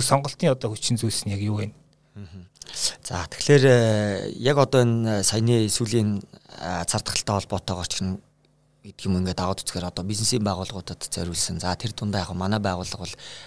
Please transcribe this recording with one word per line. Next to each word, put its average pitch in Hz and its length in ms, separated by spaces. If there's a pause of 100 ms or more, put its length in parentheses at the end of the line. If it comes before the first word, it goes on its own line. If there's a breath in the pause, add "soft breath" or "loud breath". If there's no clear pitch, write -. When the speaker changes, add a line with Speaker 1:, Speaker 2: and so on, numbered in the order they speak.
Speaker 1:
нэг 123 80
сонголтын 143 480
одоо 110 160
хүчин 113 240
зүйлс 110 320
нь 98 80
яг 98 80
юу 104 160
вэ? 104 160 (400)
Speaker 2:
Мгм. 92 320 (560 loud breath)
За, 87 240
тэгэхээр, 143 400
э, 107 720
яг 135 160
одоо 135 240
энэ 113 440
саяны 113 440
сүүлийн, 107 560 (320)
а, 87 320
цар - 160
тахалтай - 400
холбоотойгоор 90 440
ч - 120 (840)
гэх - 200
юм 92 160
ингээд 90 240
аваад 95 160
үзэхээр 90 320
одоо 90 160
бизнесийн 110 360
байгууллагуудад 90 600
зориулсан. 85 560
За, 90 160
тэр 107 160
дундаа 101 320
яг 87 80
манай 95 320
байгууллага 92 400
бол - 120 (300 loud breath)